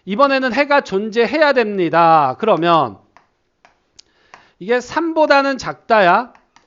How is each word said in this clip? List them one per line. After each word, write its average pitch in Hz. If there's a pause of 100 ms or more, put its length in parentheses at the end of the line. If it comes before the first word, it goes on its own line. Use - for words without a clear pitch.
이번에는 262
해가 277
존재해야 233
됩니다. 165
그러면 165 (1600)
이게 233
삼보다는 294
작다야. 202 (340)